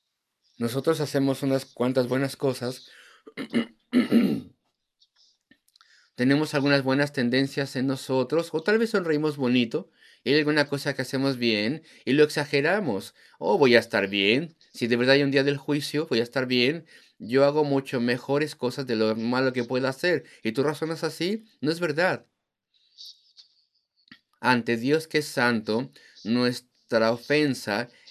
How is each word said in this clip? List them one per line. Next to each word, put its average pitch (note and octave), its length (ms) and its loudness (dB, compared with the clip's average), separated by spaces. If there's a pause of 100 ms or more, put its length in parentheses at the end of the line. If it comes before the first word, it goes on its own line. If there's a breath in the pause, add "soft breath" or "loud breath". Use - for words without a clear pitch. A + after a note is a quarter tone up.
(580)
Nosotros C3 420 -2
hacemos C3+ 440 0
unas C3+ 220 0
cuantas B2 420 0
buenas C3 280 -2
cosas. B2+ 520 -4 (1040 loud breath)
<clears throat> - 600 2 (1600 soft breath)
Tenemos C#3+ 380 2
algunas C#3 300 2
buenas C#3+ 280 0
tendencias C3+ 640 -2
en C3+ 120 -2
nosotros, C3 640 -2
o D#3+ 100 -4
tal G#3+ 160 2
vez A3 140 0
sonreímos D#3 440 -2
bonito, B2+ 540 0 (340 soft breath)
y A#2+ 80 0
hay D3 80 4
alguna D3+ 280 2
cosa C#3 260 -4
que - 80 -6
hacemos C3+ 360 -2
bien, A#2 440 0 (240 loud breath)
y B2 80 0
lo D3+ 100 6
exageramos. D3 920 -2 (240 soft breath)
"Oh, G#3 180 0
voy C3 180 6
a A2+ 40 8
estar G#2 280 0
bien. G#2 480 0 (180)
Si - 120 -4
de A#2 100 2
verdad B2+ 200 4
hay C#3+ 80 4
un C#3 80 2
día C#3 120 2
del C#3+ 140 0
juicio, D3 500 -4
voy A#2 120 2
a A#2+ 40 0
estar B2+ 220 -4
bien. B2+ 400 0 (320 loud breath)
Yo C3 280 2
hago D3 180 2
mucho C#3 360 -2
mejores C3+ 560 -2
cosas B2+ 300 -6
de A#2+ 100 -2
lo A2 200 2
malo B2 380 0
que B2+ 100 -2
pueda B2+ 260 -2
hacer". D#3+ 360 -2 (180 loud breath)
Y A2 80 -2
tú A2+ 100 -2
razonas D#3 420 -4
así, F3+ 420 -4 (160)
no C#3+ 100 0
es E3+ 80 -4
verdad. E3 480 -2 (2000)
Ante A#2 380 0
Dios D3 300 -2
que D#3 120 -2
es D3 60 -4
santo, A#2+ 640 0 (340 loud breath)
nuestra A#2+ 880 -2
ofensa B2+ 800 -2 (220 loud breath)